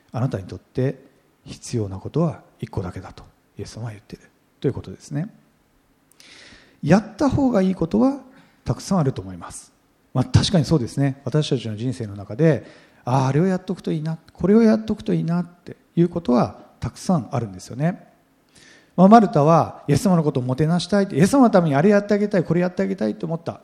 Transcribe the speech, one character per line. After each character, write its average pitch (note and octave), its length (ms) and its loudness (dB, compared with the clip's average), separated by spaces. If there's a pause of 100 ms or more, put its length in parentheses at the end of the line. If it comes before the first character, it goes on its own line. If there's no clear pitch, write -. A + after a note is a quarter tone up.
(120)
あ - 80 -6
な C3 80 -2
た A#2 100 -6
に G2 60 -10
と F#2+ 120 -14
っ - 20 -14
て C3 400 -6 (460)
必 - 320 -12
要 G#2+ 120 -4
な F#2+ 100 -12
こ G2+ 120 -14
と D3 100 -2
は D#3 220 -4 (180)
一 - 80 -12
個 - 140 -8
だ F2+ 100 -10
け F#2+ 80 -14
だ - 120 -18
と - 120 -20 (340)
イ G#2 40 -10
エ G2 40 -12
ス - 100 -18
様 A2 80 -12
は A2+ 60 -10
言 G#2 100 -18
っ - 20 -20
て - 140 -18
い - 20 -20
る - 60 -20 (360)
と D3 80 -2
い - 20 0
う - 20 -6
こ F#2 100 -10
と - 80 -16
で - 100 -16
す - 100 -20
ね。 D3 220 -8 (1500)
や E3 160 4
っ - 180 -6
た D4 120 0
方 C4 220 0
が G#3 120 2
い F#3+ 80 2
い F#3 40 -2
こ E3+ 120 -4
と G3+ 140 0
は C4+ 200 0 (440)
た B2+ 100 -2
く - 80 -14
さ - 140 -2
ん - 20 2
あ D#3+ 60 2
る C3+ 80 0
と - 100 -8
思 F#2 100 -12
い F#2 40 -14
ま E2+ 140 -16
す。 - 220 -20 (420)
ま C3 80 0
あ、 - 20 2
確 - 280 2
か F#3 60 2
に C3+ 60 2
そ E3 120 0
う - 40 2
で A2 80 -6
す - 100 -10
ね。 C#3 260 -2
私 D3+ 260 -2
た C#3 80 -2
ち A2+ 100 -8
の G#2+ 80 -8
人 A#2+ 160 -6
生 A2+ 140 -10
の G2+ 100 -12
中 G#2 180 -12
で、 D3 320 0 (380)
「あ C3 200 0
あ、 - 40 0
あ C3+ 40 -2
れ D3 80 2
を F3+ 60 2
や F#3 100 0
っ F3+ 80 -8
と F#3 100 -6
く - 80 -16
と F3+ 100 -6
い E3 60 -4
い D3+ 40 -8
な、 D#3+ 160 -6 (140)
こ - 140 -6
れ G3 80 4
を A3+ 80 8
や A3 140 6
っ A3 80 -4
と A3 100 -4
く - 100 -14
と - 80 -2
い E3 80 0
い D#3+ 40 -4
な」 E3+ 180 -2
っ E3+ 40 -6
て - 300 -20 (200)
い E3 60 4
う F3 60 4
こ F3 120 -6
と A#3+ 120 -2
は E3+ 260 0 (220)
た C3 100 -6
く - 80 -20
さ - 180 -2
ん A#2 140 -4
あ C3+ 80 -4
る A2+ 80 -6
ん G2 60 -12
で F#2 80 -16
す - 80 -20
よ A2 80 -12
ね。 D#3 320 -4 (920)
ま F3 60 8
あ、 F#3+ 40 8
マ A3+ 120 10
ル G3 80 2
タ D3 160 2
は D3 420 2
イ C#3+ 60 0
エ C#3+ 40 4
ス - 100 0
様 F3+ 100 4
の D#3+ 80 2
こ D3 80 0
と C3+ 80 -2
を - 20 -4
も B2+ 140 -4
て D3+ 100 0
な E3+ 140 0
し - 80 -10
た G3+ 120 2
い G3 40 2
っ - 20 -6
て、 G3+ 80 -10
イ C3+ 60 2
エ F#3 80 6
ス B3 60 0
様 C#4 80 6
の A#3 80 6
た F#3 120 4
め E3+ 60 0
に C3+ 80 2
あ C#3+ 60 2
れ F#3+ 60 6
や G3+ 120 6
っ G#3 60 -10
て G#3+ 80 2
あ G3+ 40 0
げ G#3 80 0
た G3+ 100 -2
い、 E3+ 60 2
こ - 120 -2
れ F3 60 2
や F3+ 60 0
っ F3+ 80 -6
て G3 80 -4
あ G3 40 0
げ F#3+ 100 -4
た G#3+ 100 -4
い G#3 80 -2
と G3 120 -10
思 D#3+ 100 -6
っ D#3+ 40 -8
た。 - 240 -12